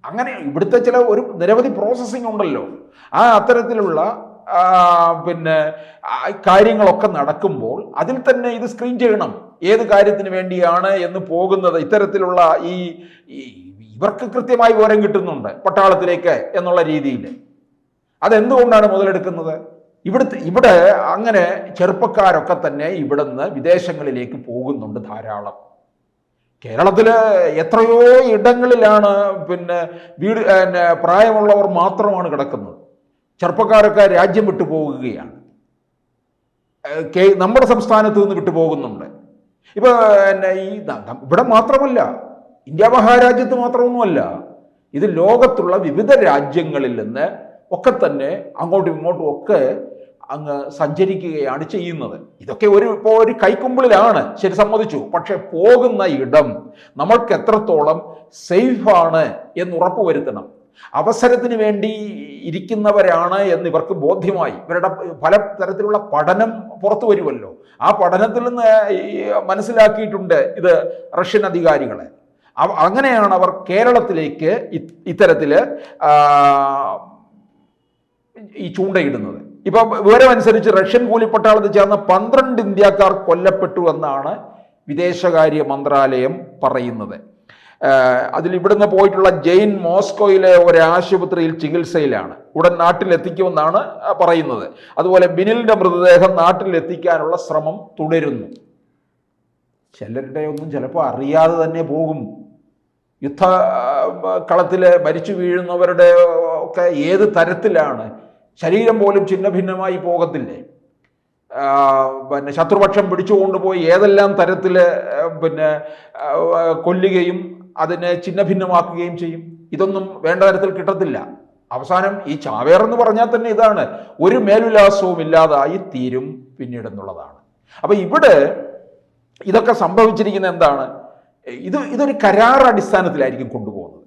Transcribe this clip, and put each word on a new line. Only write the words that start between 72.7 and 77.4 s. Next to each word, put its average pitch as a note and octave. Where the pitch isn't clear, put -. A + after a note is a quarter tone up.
അങ്ങനെയാണ് G#3
അവർ F#3
കേരളത്തിലേക്ക് G3
ഇത്, -
ഇത്തരത്തില്, E3
ആ, D3